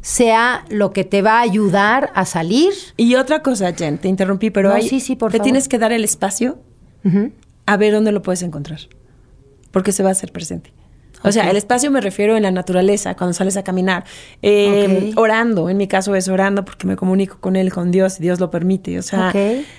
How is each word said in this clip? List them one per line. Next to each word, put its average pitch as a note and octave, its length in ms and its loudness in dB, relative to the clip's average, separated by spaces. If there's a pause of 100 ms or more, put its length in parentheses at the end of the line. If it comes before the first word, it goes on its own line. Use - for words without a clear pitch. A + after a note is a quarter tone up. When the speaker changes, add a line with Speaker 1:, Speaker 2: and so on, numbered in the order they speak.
Speaker 1:
sea A#3 680 0
lo G3+ 240 -2
que G3 100 -2
te G3 180 0
va A3 180 4
a - 20 2
ayudar G#3 720 2
a F#3 100 0
salir. G#3+ 460 0 (240)
Speaker 2:
Y A#3 200 2
otra C4+ 260 0
cosa, G3 320 0
Jen, E3 240 -4
te - 100 -4
interrumpí, F#3+ 420 0
pero G3 200 2
Speaker 1:
No, G3+ 60 4
Speaker 2:
hay, A3 120 0
Speaker 1:
sí, C4 120 0
sí, C4 160 -4
por A3 160 -4
Speaker 2:
te A3+ 60 0
Speaker 1:
favor. G#3 80 0
Speaker 2:
tienes C4 220 2
que B3 100 -2
dar A3 140 0
el A3+ 120 0
espacio G#3 560 -4 (440)
Speaker 1:
Ujú. G3+ 280 2 (340)
Speaker 2:
a G#3 120 2
ver G#3 160 4
dónde G#3+ 180 2
lo G3+ 100 -2
puedes F3+ 220 -4
encontrar, D3+ 360 -10 (920)
porque F#3+ 200 0
se F#3+ 120 -2
va F#3+ 60 4
a - 40 0
hacer F3+ 180 -6
presente. E3 420 -12 (500)
O G3 80 4
sea, G#3 140 2
Speaker 1:
Ok. E3 60 0
Speaker 2:
el G3 60 2
espacio B3 320 0
me C4+ 100 2
refiero G#3 380 0
en G#3+ 60 2
la F#3+ 80 0
naturaleza, F#3 640 0
cuando F3+ 180 -2
sales F#3+ 240 -2
a F#3+ 60 -6
caminar, F#3 420 -2 (380)
eh, G3+ 720 4
Speaker 1:
Ok. A3+ 60 2
Speaker 2:
orando. A3 500 2
En F#3+ 80 0
mi G3 100 0
caso G3 280 0
es F#3 120 0
orando F#3+ 360 0
porque - 240 -14
me F#3 80 -2
comunico F#3+ 440 0
con F#3+ 160 -2
él, F#3 180 0
con F3 180 -2
Dios, F#3 280 2
y D#3+ 40 -6
Dios F3 160 0
lo F3 120 -2
permite. F3+ 480 -2
O - 20 -8
sea, F#3 280 -2
Speaker 1:
Ok. G#3+ 360 0 (140)